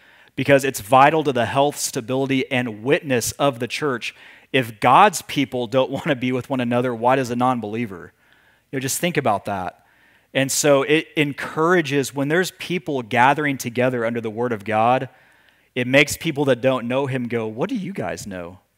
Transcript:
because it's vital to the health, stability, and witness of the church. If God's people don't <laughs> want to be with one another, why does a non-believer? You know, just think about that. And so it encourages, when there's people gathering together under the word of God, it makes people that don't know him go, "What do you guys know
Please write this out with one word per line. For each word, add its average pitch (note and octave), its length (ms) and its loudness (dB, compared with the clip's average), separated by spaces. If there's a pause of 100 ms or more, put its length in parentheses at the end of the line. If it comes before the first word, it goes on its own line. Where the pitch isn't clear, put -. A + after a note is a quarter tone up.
(360)
because C#3 280 4
it's C3+ 160 -4
vital C3+ 460 6
to C#3+ 80 0
the A#2+ 120 0
health, C#3 320 0
stability, C3 720 -4
and B2 320 -4
witness C3+ 520 0
of C#3 260 0
the A#2+ 80 -4
church. C3 480 -6 (380)
If A#2 260 0
God's D#3+ 420 6
people B2+ 460 -4
don't C3 240 0
<laughs> - 0 -
want C3+ 140 -6
to D#3 100 0
be B2+ 160 -2
with B2+ 180 -4
one C3 120 -2
another, A#2+ 340 0
why B2 220 2
does B2+ 120 -2
a A#2+ 60 -4
non-believer? A2 800 -2 (580)
You C#3 60 -6
know, C3 40 -6
just C3 180 -4
think E3+ 180 -2
about A2+ 280 0
that. F#2+ 400 -8 (480)
And C3+ 180 0
so C#3 320 4
it D#3 320 2
encourages, D3 1000 0
when C#3 120 -2
there's E3+ 240 0
people E3+ 500 -6
gathering C#3 560 2
together A#2+ 480 -2
under A#2 140 -4
the A2+ 100 -6
word A#2 220 -4
of G2+ 140 -8
God, A#2+ 440 2 (640)
it B2 100 -2
makes C#3 320 4
people D3 280 -2
that B2+ 140 2
don't B2 280 0
know C3 180 -2
him B2+ 220 -4
go, A2+ 180 -4
"What A#2 240 -6
do C4+ 60 -6
you F#3 180 -8
guys F#2 320 -8
know F#2 340 -12 (180)